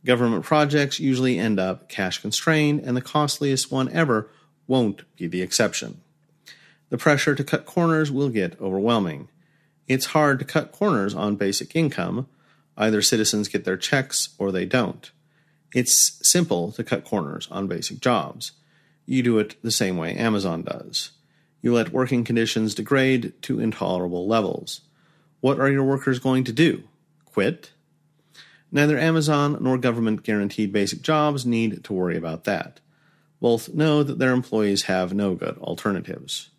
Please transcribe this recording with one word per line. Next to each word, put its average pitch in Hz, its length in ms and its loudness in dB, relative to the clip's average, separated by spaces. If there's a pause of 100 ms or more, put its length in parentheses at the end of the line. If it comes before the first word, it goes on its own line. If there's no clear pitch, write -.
Government 120 400 2
projects 147 540 2
usually 127 400 2
end 107 200 0
up 92 300 -4
cash 95 320 -4
constrained, 147 600 0
and 123 140 -4
the 127 60 -2
costliest 143 720 0
one 131 180 0
ever 131 400 0 (380)
won't 120 340 2 (140)
be 90 100 -8
the 87 160 -4
exception. - 600 -2 (880)
The 139 100 -4
pressure 147 340 4
to 139 100 -2
cut - 220 -4
corners 160 460 2
will 139 180 0
get 95 320 -2
overwhelming. 98 640 0 (600)
It's 131 200 0
hard 147 300 2
to 131 80 -6
cut - 260 -2
corners 113 440 0
on 101 220 0
basic - 380 -2
income. 123 520 -2 (500)
Either 107 240 2
citizens 107 460 2
get - 180 -4
their 92 120 -2
checks - 600 -2
or 98 140 -2
they 90 140 -2
don't. 101 440 -2 (640)
It's - 480 2
simple 107 520 2
to 117 100 -8
cut - 200 -4
corners 82 460 -6
on 95 160 -6
basic 90 340 -8
jobs. 113 520 -2 (560)
You 131 160 0
do 117 160 4
it 104 240 -2
the 113 80 -2
same 95 260 0
way 82 180 -4
Amazon 98 460 0
does. - 500 -8 (520)
You 120 120 2
let 113 180 0
working 127 300 0
conditions 113 500 0
degrade 131 600 0 (100)
to 117 160 -2
intolerable 90 680 -2
levels. - 540 -2 (600)
What 131 180 2
are 135 100 4
your 139 140 2
workers 135 340 0
going 131 280 2
to 120 60 -6
do? 123 340 2 (380)
Quit? - 460 -2 (1000)
Neither 147 260 4
Amazon 147 640 2
nor 127 160 2
government-guaranteed 107 960 0
basic 98 300 0
jobs 151 420 0
need 113 380 0
to - 100 -8
worry 90 240 -2
about 80 280 -6
that. - 340 -4 (600)
Both 117 360 0
know 151 260 4
that 139 160 -2
their 131 140 2
employees 107 520 0
have 92 300 0
no 101 220 0
good - 240 -6
alternatives. - 1000 -6